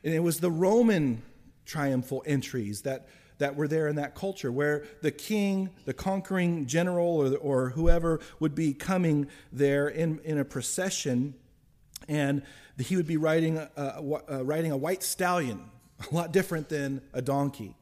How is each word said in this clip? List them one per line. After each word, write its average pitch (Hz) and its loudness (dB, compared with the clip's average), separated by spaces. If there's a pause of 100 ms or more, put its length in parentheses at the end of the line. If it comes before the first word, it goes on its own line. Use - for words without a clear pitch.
And 160 0
it 160 2
was 165 2
the 175 2
Roman 180 4 (420)
triumphal 135 -2
entries 120 -2
that, 135 -6 (300)
that 143 -2
were 147 0
there 156 0
in 151 -2
that 143 -4
culture, 190 -6
where 147 0 (180)
the 151 0
king, 196 -2 (160)
the 131 -4
conquering 180 0
general, 175 0
or, 147 2
or 131 0
whoever 165 6 (220)
would 151 2
be 156 2
coming 160 2 (260)
there 143 4
in, 160 0
in 156 -2
a 139 0
procession, 139 -2 (760)
and 143 0 (340)
he 156 -2
would 165 0
be 160 0
riding 160 2
a, 151 -8
a, 143 -4
a, 135 -4
riding 156 0
a 139 -2
white 170 -2
stallion, 170 -2 (220)
<laughs> - -14
a - -2
lot 165 -2
different 175 0
than 139 -4 (120)
a 127 -2
donkey. 139 -2